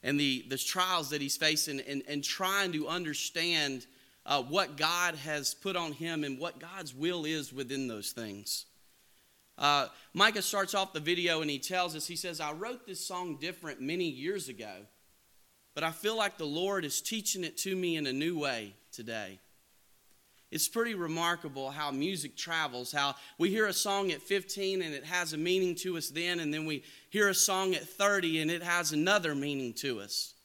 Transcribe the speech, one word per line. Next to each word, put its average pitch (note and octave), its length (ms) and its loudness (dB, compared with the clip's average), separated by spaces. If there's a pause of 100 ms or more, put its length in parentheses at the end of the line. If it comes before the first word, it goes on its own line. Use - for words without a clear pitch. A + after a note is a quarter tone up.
and C#3+ 160 2
the, C3 280 2
the C3 100 -2
trials F3+ 520 0
that D3 120 -2
he's C#3 160 0
facing D3+ 440 2
and, C#3 260 -4
and C#3+ 160 -4
trying F#3+ 500 2
to D3+ 140 0
understand, D#3+ 960 0 (400)
uh, C#3 160 4
what D3+ 360 0
God E3+ 380 2
has D3 380 -2
put F#3+ 220 -4
on E3 160 -2
him D#3 320 -2
and C3+ 160 -4
what E3+ 200 -6
God's E3+ 340 -12
will D#3+ 320 -2
is D3+ 260 -2
within C3 360 -4
those G#2+ 240 -6
things. G#2 540 -6 (920)
Uh, C#3+ 300 4 (260)
Micah G#3+ 280 6
starts G3 320 -2
off F#3+ 200 0
the D#3 60 -4
video E3 420 2
and D3+ 80 0
he C#3 100 -2
tells F3+ 360 -2
us, D3+ 120 -8
he F3 80 -8
says, E3 240 -6
"I D3+ 140 -4
wrote A3+ 320 -8
this F#3 200 -10
song F3+ 360 -4
different E3 400 -8
many E3+ 280 0
years D3 380 -4
ago, A2 260 -12 (1000)
but D3+ 100 -2
I E3 80 0
feel G#3 240 -2
like G#3 220 0
the D#3+ 80 -4
Lord F3 400 0
is - 160 -2
teaching G#3 420 -2
it D#3 160 -6
to F#3+ 160 0
me F3 220 0
in D3 100 0
a B2+ 60 0
new D#3 260 0
way A#2 340 -2 (180)
today." G#2+ 480 -8 (1120)
It's D#3 160 0
pretty A3+ 280 0
remarkable E3 760 -2
how D3 220 -4
music D3+ 440 -2
travels, D3 560 -2
how C#3+ 220 2 (240)
we F#3 140 4
hear A3 160 4
a F#3+ 60 0
song G3 380 2
at C#3 100 -4
fifteen F#3+ 600 0
and D#3 140 -4
it C#3 100 -8
has E3 280 0
a D3+ 40 -2
meaning F3+ 380 4
to F#3 220 -2
us D#3 120 -4
then, E3+ 300 0
and D3+ 120 0
then D#3 140 -2
we D3+ 180 -2 (260)
hear G3+ 200 6
a F#3+ 60 4
song F#3+ 400 4
at - 120 -4
thirty F3+ 540 4
and D#3 80 2
it E3+ 140 0
has F3 280 2
another E3 440 4
meaning C#3 380 -2
to B2+ 260 -2
us. - 340 -6 (120)